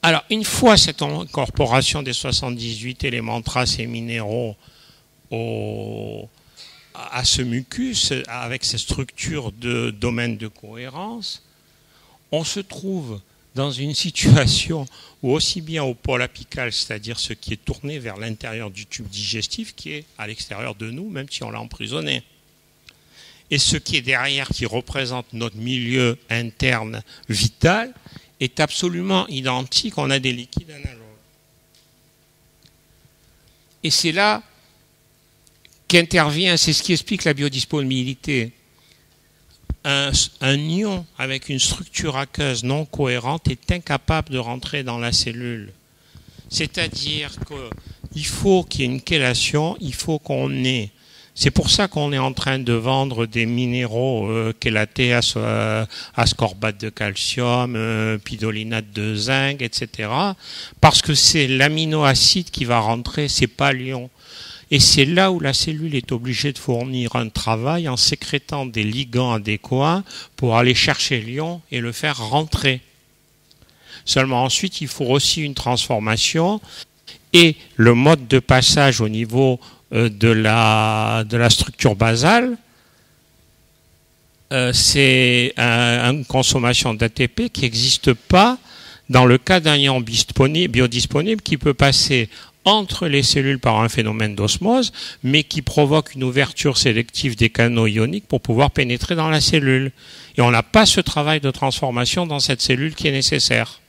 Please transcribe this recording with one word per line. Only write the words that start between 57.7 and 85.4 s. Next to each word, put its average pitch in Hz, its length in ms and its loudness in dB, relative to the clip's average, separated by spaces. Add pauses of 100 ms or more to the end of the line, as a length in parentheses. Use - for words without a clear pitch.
euh, 110 420 -2
pidolinate 110 760 -6
de 107 220 -4
zinc, 135 480 -2
et 120 100 -6
cetera. 131 640 -4 (460)
Parce - 220 8
que 156 100 0
c'est 143 340 4
l'aminoacide 151 1040 2
qui - 160 -6
va 120 140 2
rentrer, 117 480 -2
c'est 139 180 0
pas 139 260 0
l'ion. 127 380 -6 (640)
Et 143 80 4
c'est 135 260 6
là 185 260 4
où 175 80 0
la 139 140 -2
cellule 156 400 -4
est 131 180 -4
obligée 127 420 -2
de - 40 -10
fournir 123 580 -4
un 117 140 -2
travail 135 580 -2
en 127 100 -4
sécrétant - 680 -2
des 113 180 -4
ligands 123 500 -2
adéquats 127 720 -2 (340)
pour 117 200 2
aller 123 160 6
chercher 131 480 0
l'ion 156 400 -8 (100)
et 123 100 -4
le 117 100 -6
faire 143 260 -4
rentrer. 131 640 -2 (1200)
Seulement 131 380 2
ensuite, - 380 -2
il 147 60 -8
faut - 180 -4
aussi 139 380 2
une 143 100 -6
transformation 123 1040 0 (720)
et 170 240 10 (200)
le 120 180 8
mode 135 340 6
de 127 120 6
passage 127 600 4
au 110 60 0
niveau, 117 520 0 (340)
euh, 113 160 4
de 104 180 2
la, 110 960 4
de 113 140 -2
la 117 120 6
structure - 460 2
basale, 165 640 4 (1900)
euh, 127 220 2
c'est 127 840 4